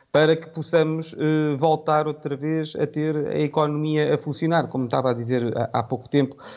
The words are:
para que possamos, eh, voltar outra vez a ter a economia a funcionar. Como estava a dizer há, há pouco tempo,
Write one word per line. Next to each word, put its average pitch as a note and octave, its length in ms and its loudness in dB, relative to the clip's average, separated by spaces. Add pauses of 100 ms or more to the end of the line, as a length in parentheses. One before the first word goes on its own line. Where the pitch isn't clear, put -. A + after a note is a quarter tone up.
(140)
para D#3 220 6
que D#3+ 120 -6
possamos, D#3+ 720 0
eh, D3+ 400 2
voltar D#3 500 2
outra D3 300 -6
vez D#3 420 -4
a D3+ 60 0
ter D3+ 300 -2
a D3+ 240 -2
economia D3+ 760 0
a C#3+ 60 2
funcionar. D#3+ 480 0
Como C3 180 -4
estava C3 240 0
a B2 40 2
dizer A#2 440 0
há, B2 220 -2
há - 20 2
pouco A#2+ 260 -6
tempo, C#3 300 2 (200)